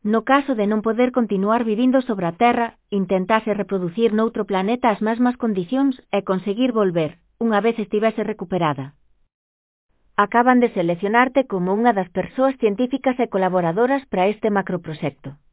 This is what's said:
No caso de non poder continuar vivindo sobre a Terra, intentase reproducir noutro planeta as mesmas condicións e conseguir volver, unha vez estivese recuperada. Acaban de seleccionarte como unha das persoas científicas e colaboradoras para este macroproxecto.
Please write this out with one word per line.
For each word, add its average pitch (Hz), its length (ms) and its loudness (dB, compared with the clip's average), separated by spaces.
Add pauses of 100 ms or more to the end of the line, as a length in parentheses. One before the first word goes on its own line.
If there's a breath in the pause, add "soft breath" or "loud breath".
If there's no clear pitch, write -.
No 220 240 0
caso 277 260 2
de 208 140 0
non 214 160 0
poder 226 260 2
continuar 220 540 0
vivindo 240 400 2
sobre 196 240 -4
a 170 80 -6
Terra, 233 400 0 (160)
intentase 202 640 0
reproducir 196 560 -2
noutro 220 320 -2
planeta 208 480 0
as - 80 -4
mesmas 240 400 0
condicións 247 560 0 (160)
e 202 80 0
conseguir 196 560 -2
volver, 175 400 0 (240)
unha 214 240 0
vez 233 160 0
estivese 214 480 -2
recuperada. 170 640 -4 (1300)
Acaban 240 400 4
de 240 160 4
seleccionarte 214 720 0
como 185 240 -2
unha 226 240 2
das 185 160 -4
persoas 262 480 -2
científicas 254 580 0
e 247 140 0
colaboradoras 190 720 0
para 185 240 0
este 214 240 -2
macroproxecto. 170 880 -6 (120)